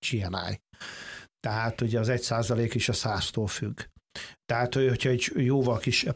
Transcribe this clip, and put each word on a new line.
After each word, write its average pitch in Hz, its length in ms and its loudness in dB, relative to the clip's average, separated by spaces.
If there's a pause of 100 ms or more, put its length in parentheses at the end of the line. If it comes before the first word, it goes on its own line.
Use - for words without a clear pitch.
G 101 200 0
N 92 60 -4 (160)
I. 101 100 -8 (800)
Tehát 113 420 -2
ugye 117 180 2
az 110 100 2
egy 123 120 2
százalék 117 520 0
is - 160 0
a 117 40 2
száztól 104 540 0
függ. - 320 -4 (680)
Tehát, 123 280 0
hogy, 135 140 4
hogyha 123 220 2
egy 123 260 2
jóval 123 420 4
kis - 280 0 (100)